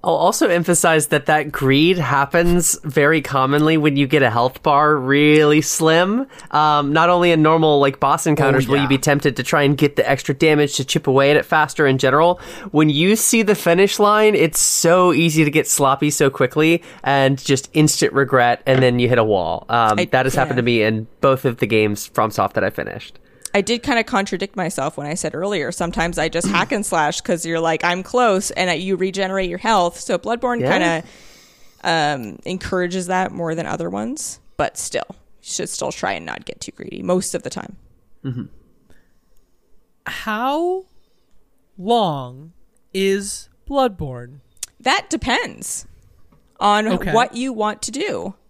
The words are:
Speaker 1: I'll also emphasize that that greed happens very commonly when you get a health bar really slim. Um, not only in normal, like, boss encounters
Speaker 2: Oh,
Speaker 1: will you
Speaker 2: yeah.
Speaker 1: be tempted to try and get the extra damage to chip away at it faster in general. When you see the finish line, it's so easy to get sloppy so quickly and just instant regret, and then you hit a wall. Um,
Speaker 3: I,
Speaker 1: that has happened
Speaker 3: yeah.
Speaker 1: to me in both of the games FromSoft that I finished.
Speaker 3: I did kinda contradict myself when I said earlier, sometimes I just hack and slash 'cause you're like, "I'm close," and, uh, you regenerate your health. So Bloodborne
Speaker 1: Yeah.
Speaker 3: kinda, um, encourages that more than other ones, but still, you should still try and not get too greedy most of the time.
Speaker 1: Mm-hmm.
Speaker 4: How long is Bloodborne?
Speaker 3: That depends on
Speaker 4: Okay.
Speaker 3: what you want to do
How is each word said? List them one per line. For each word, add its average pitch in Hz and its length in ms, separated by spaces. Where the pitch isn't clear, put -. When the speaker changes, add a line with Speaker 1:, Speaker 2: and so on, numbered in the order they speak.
Speaker 1:
I'll 170 80
also 180 340
emphasize 170 600
that 147 180
that 151 260
greed 147 460
happens 165 880
very 147 360
commonly 143 540
when 147 220
you 139 100
get 139 160
a 120 60
health 117 340
bar 151 320
really 147 680
slim. 180 680
Um, 147 420
not 165 160
only 175 220
in 160 100
normal, 156 400
like, 139 180
boss 143 260
encounters 139 420
Speaker 2:
Oh, - 40
Speaker 1:
will 143 60
you 139 60
Speaker 2:
yeah. 131 40
Speaker 1:
be 135 100
tempted 143 380
to 131 80
try 147 200
and 143 140
get 143 200
the - 120
extra 139 240
damage 147 440
to 135 80
chip - 220
away 135 240
at 151 40
it - 80
faster 156 440
in 131 100
general. 151 420
When 151 180
you 175 280
see 226 240
the 202 140
finish 185 440
line, 214 340
it's 156 280
so 180 500
easy 156 320
to 143 80
get 151 160
sloppy 139 420
so 143 200
quickly 156 520
and 135 400
just 135 300
instant 156 400
regret, 127 520
and 131 160
then 123 180
you 120 100
hit 120 80
a 110 80
wall. 87 420
Um, 113 320
Speaker 3:
I, 180 120
Speaker 1:
that 127 140
has 127 100
happened 127 220
Speaker 3:
yeah. 120 40
Speaker 1:
to 117 40
me 117 180
in 110 240
both 135 240
of 120 140
the 120 100
games 107 400
FromSoft 107 460
that 98 100
I 95 60
finished. - 500
Speaker 3:
I 202 80
did 233 220
kinda 233 200
contradict 196 540
myself 156 400
when 147 100
I 151 60
said 180 200
earlier, 175 380
sometimes 170 460
I 156 100
just 165 180
hack 190 280
and 214 120
slash 160 360
'cause 175 240
you're 165 160
like, 165 240
"I'm 180 180
close," 220 480
and, 180 180
uh, 170 40
you 185 240
regenerate 190 520
your 175 100
health. 185 380
So 185 200
Bloodborne 240 420
Speaker 1:
Yeah. 135 140
Speaker 3:
kinda, 170 300
um, 147 580
encourages 180 640
that 185 240
more 165 240
than 165 100
other 170 240
ones, 220 520
but - 200
still, - 320
you - 60
should - 280
still - 240
try - 180
and 82 140
not 55 180
get - 160
too - 140
greedy - 280
most 185 320
of 175 100
the - 60
time. - 280
Speaker 1:
Mm-hmm. 127 180
Speaker 4:
How 294 800
long 160 760
is 196 540
Bloodborne? 151 720
Speaker 3:
That 294 280
depends - 760
on 208 300
Speaker 4:
Okay. 180 240
Speaker 3:
what 240 240
you 262 160
want 214 300
to 220 80
do 214 440